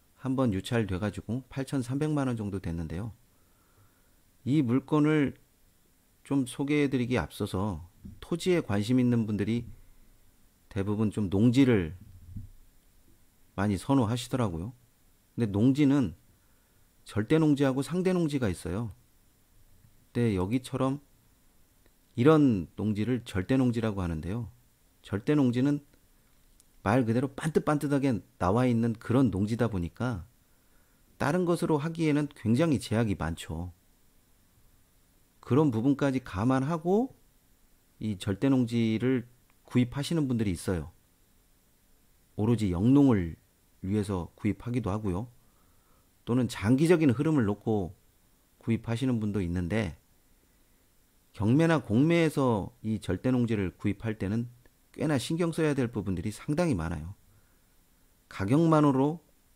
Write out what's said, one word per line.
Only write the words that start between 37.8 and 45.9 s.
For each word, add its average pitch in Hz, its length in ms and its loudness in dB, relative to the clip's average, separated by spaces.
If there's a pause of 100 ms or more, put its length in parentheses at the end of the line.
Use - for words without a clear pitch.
이 107 180 -6
절대 101 320 -2
농지를 120 800 0 (360)
구입하시는 139 640 -2
분들이 113 240 0
있어요. 82 400 -4 (1400)
오로지 107 360 0
영농을 107 640 4 (460)
위해서 95 540 -4
구입하기도 113 540 -4
하고요. 104 380 -4 (960)